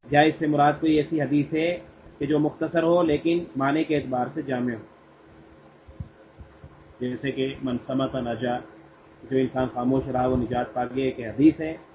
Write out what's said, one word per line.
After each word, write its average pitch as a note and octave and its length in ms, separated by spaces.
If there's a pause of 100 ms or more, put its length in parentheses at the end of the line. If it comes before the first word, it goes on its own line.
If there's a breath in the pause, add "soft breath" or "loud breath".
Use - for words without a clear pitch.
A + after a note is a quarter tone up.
(100)
یا D3 100
اس D3+ 140
سے D#3+ 120
مراد D3 340
کوئی D#3+ 140
ایسی D3 280
حدیث C#3+ 320
ہے E3+ 240 (400)
کہ C#3+ 80
جو D3 120
مختصر D#3 440
ہو E3+ 200
لیکن E3+ 420 (120)
معنی C#3 280
کے D3+ 120
اعتبار B2+ 300
سے D3+ 160
جامع B2 300
ہو، G#2+ 120 (2250)
جیسے B2+ 320
کہ C3+ 300
"من B2 200
صمت C3 320
نجا"، A#2+ 440 (720)
جو C3 80
انسان C3 360
خاموش C3 340
رہا B2+ 180
وہ B2+ 100
نجات A#2+ 380
پا B2 100
گیا، B2+ 200
ایک B2+ 160
حدیث C3+ 400
ہے D#3+ 160 (180)